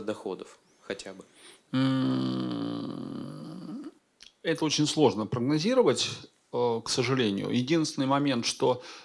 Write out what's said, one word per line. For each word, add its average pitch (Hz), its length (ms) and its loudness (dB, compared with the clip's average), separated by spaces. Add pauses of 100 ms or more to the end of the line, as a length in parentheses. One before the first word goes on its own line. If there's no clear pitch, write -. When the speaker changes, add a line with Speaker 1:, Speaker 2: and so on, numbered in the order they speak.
Speaker 1:
доходов 101 560 -8 (220)
хотя 98 320 -10
бы. 95 100 -18 (480)
Speaker 2:
М, 64 2250 -4 (520)
это 160 220 0
очень 151 200 2
сложно 113 400 4
прогнозировать, 151 840 2 (420)
э, 120 320 0
к - 60 -8
сожалению. 113 600 2
Единственный 135 580 2
момент, 139 380 2
что, 127 380 2 (220)